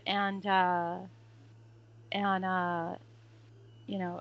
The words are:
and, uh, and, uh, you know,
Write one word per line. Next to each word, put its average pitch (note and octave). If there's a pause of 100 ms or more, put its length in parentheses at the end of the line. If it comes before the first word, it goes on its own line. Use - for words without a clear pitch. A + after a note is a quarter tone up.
and, G3
uh, F3+ (1120)
and, G3
uh, F3 (880)
you G3
know, F3